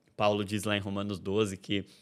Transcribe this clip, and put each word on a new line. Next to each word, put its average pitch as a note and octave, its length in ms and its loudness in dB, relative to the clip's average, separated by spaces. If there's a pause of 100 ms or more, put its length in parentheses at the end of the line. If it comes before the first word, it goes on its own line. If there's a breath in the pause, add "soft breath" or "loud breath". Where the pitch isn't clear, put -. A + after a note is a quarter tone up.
(160)
Paulo G#2 280 2
diz G2+ 200 -2
lá G#2 140 0
em - 20 2
Romanos G2+ 400 -4
doze G2 380 0
que G2+ 280 -2 (160 loud breath)